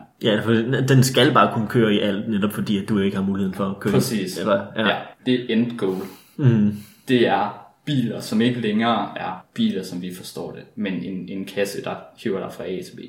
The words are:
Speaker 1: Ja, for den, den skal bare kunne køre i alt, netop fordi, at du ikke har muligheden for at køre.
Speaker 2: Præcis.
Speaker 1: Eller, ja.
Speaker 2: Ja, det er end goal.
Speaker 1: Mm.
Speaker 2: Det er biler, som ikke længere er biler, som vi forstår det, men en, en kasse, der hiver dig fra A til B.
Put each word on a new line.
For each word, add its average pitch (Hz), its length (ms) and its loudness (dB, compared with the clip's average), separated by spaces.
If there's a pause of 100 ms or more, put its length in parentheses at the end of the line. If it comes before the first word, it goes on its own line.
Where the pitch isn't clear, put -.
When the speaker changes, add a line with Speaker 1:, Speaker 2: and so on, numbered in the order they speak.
(240)
Speaker 1:
Ja, 107 200 4
for 117 80 2
den, 117 360 2
den 131 160 8
skal 131 300 4
bare 107 200 6
kunne 110 140 -2
køre 110 260 4
i 101 60 4
alt, 104 300 -2
netop 104 240 0
fordi, 98 300 -2
at - 60 -6
du 104 100 2
ikke 98 180 0
har 95 60 0
muligheden 98 320 -2
for 101 100 -2
at 98 140 -4
køre. 101 140 0
Speaker 2:
Præcis. 104 440 0
Speaker 1:
Eller, 101 240 0 (160)
ja. 110 100 0
Speaker 2:
Ja, - 80 2 (300)
det 127 80 2
er 120 220 0
end 117 220 0
goal. 95 240 -2 (360)
Speaker 1:
Mm. 110 360 4 (340)
Speaker 2:
Det 120 200 4
er 98 400 -2 (180)
biler, 117 340 0
som 110 220 0
ikke 120 200 2
længere 110 540 0
er 90 380 -8
biler, 101 300 0
som 90 180 -8
vi 90 140 -10
forstår - 360 -12
det, - 100 -14 (140)
men 98 180 -4
en, 90 360 -8
en 95 160 -8
kasse, - 380 -4
der 90 120 -8 (280)
hiver 95 160 -2
dig 87 140 -8
fra - 100 -12
A 87 40 -8
til 90 280 -8
B. - 140 -18